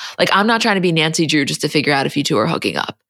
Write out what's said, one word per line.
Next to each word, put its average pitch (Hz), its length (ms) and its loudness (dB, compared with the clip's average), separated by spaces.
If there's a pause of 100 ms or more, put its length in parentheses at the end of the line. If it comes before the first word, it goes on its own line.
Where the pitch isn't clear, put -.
(180)
Like, 214 140 2
I'm 202 160 4
not 226 120 2
trying 226 140 2
to 190 60 0
be 180 100 2
Nancy 160 360 2
Drew 147 180 2
just 156 160 -6
to 160 80 -2
figure 151 240 0
out 135 120 0
if - 120 -4
you 143 80 -2
two 147 120 0
are 107 120 2
hooking - 280 -4
up. - 220 -6 (120)